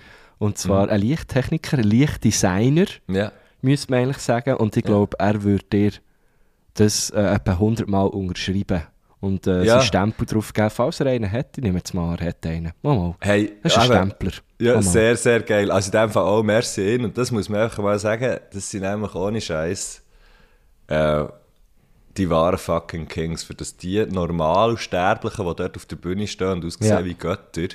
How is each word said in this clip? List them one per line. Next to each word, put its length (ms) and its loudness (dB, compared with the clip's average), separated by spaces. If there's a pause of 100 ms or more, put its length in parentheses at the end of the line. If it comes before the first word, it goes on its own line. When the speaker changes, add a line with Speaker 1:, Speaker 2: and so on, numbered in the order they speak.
(380)
Speaker 1:
Und 200 -2
zwar 280 2
Speaker 2:
Mhm. 60 -2
Speaker 1:
ein 80 2
Lichttechniker, 800 -2
ein 60 2
Lichtdesigner, 1040 2 (220)
Speaker 2:
Ja. 240 -2 (300)
Speaker 1:
müsste 300 0
man 100 2
eigentlich 160 -2
sagen. 380 0
Und 200 0
ich 80 2
Speaker 2:
Ja. 60 -2
Speaker 1:
glaube, 280 2
er 240 0
würde 300 2
dir 200 4 (840)
das, 360 2
äh, 100 0 (140)
etwa 240 0
hundertmal 500 2
unterschreiben 760 -2 (380)
und, 260 -2
äh, 180 2
Speaker 2:
Ja. 140 6
Speaker 1:
seinen 80 4
Stempel 400 0
drauf 260 -4
geben, 180 2
falls 300 -2
er 60 0
einen 260 -2
hat. 240 -6
Ich 80 -6
nehme 140 0
jetzt 160 -8
mal, 260 -2
er 80 -4
hat 180 -8
einen. 260 -6 (100)
Mal, 140 0
mal. 240 -2
Speaker 2:
Hey, 320 0 (100)
Speaker 1:
Das 100 0
ist 60 4
ein 60 6
Speaker 2:
eben. 100 4 (160)
Speaker 1:
Stempler. 220 -6 (260)
Speaker 2:
Ja, 160 2
Speaker 1:
Mal, 80 4
mal. 0 -
Speaker 2:
sehr, 340 4
sehr 240 2
geil. 300 2
Also 200 0
in 80 2
dem 120 2
Fall 140 2
auch 180 2
merci 540 0
ihn. 100 -2
Und 100 -6
das 140 -2
muss 180 -2
man 120 -2
einfach 220 -2
mal 160 2
sagen, 380 -2 (160)
das 180 -10
sind 120 -6
nämlich 320 -4
ohne 260 -2
Scheiß, 640 -6 (840)
äh, 360 0 (920)
die 140 0
wahren 260 2
fucking 520 -6
Kings, 360 -6
für 100 -16
das 220 -14
die 300 -2
normal 720 0
Sterblichen, 680 -2
die 80 -4
dort 220 -8
auf 100 -14
der 100 -12
Bühne 300 -4
stehen 260 -4
und 120 -4
aussehen 240 -2
Speaker 1:
Ja. 160 2
Speaker 2:
wie 100 -6
Götter, 600 -6